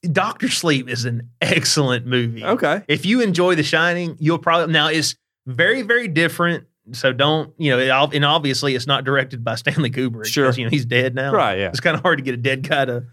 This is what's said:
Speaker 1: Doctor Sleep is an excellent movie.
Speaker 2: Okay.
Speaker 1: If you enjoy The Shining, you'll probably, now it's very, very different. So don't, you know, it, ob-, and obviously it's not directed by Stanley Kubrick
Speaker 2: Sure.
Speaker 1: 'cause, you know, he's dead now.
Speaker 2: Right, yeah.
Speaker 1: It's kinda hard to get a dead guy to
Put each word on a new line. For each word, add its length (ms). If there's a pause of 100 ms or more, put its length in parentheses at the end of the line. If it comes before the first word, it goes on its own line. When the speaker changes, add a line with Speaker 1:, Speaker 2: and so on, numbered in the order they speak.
Speaker 1:
Doctor 460
Sleep 420
is 140
an 260 (120)
excellent 640
movie. 380
Speaker 2:
Okay. 440
Speaker 1:
If 180
you 160
enjoy 340
The 80
Shining, 540
you'll 220
probably, 320
now 160
it's 280 (300)
very, 360
very 260
different. 580 (280)
So 180
don't, 460
you 140
know, 80
it, 100
ob-, 240
and 100
obviously 520
it's 120
not 160
directed 400
by 120
Stanley 360
Kubrick 360
Speaker 2:
Sure. 180
Speaker 1:
'cause, 120
you 60
know, 60
he's 160
dead 300
now. 180
Speaker 2:
Right, 260
yeah. 80
Speaker 1:
It's 140
kinda 180
hard 180
to 60
get 100
a 40
dead 300
guy 180
to 280